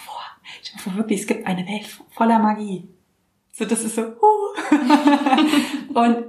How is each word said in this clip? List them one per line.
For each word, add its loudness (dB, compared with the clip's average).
vor, -12
stell -16
dir -20
mal -14
vor, -6
wirklich, -2
es -8
gibt -4
eine -4
Welt -8
voller 4
Magie. -2
So, -6
das -2
ist -8
so, -2
huh. 2
<laughs> -
Und 2